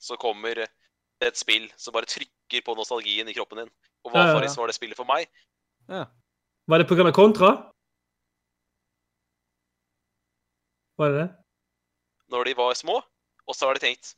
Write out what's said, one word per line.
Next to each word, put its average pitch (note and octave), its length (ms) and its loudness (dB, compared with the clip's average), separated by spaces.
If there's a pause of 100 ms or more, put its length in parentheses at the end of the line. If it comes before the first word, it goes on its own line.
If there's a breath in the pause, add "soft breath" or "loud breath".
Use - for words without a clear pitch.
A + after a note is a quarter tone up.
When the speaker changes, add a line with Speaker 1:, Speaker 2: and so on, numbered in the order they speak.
Speaker 1:
så A#2+ 160 -12
kommer A2+ 380 -6
det A2+ 120 -6 (540)
et A#2+ 160 -2
spill A2 280 0 (120)
som A#2 180 -14
bare A2+ 100 -2
trykker - 600 -10
på A#2 120 -6
nostalgien A2 520 -6
i G#2 40 -12
kroppen A2 300 -10
din. A2+ 80 -18 (340)
Og A#2+ 80 -12
Speaker 2:
Ja, C#3+ 60 4
ja, F3 80 6
ja. D#3+ 60 4
Speaker 1:
Valfaris C#3 240 -2
var A#2 120 -4
det A2+ 80 -6
spillet A2 200 -12
for B2+ 120 -8
meg. D#3 160 0 (640)
Speaker 3:
Ja. F#3 140 -10 (640)
Speaker 2:
Var D#3+ 160 6
det E3+ 60 0
på F3 100 4
grunn F3 100 6
av D3+ 80 2
Contra? G#3+ 360 8 (3500)
Var D3+ 120 4
det C#3+ 100 0
det? F3 60 -4 (1040)
Speaker 1:
Når B2 180 -2
de C3+ 80 -4
var B2 160 0
små, G3+ 280 -4 (460)
og C3+ 80 -12
så C#3 120 -2
har C3+ 100 0
de - 60 -6
tenkt, - 340 -6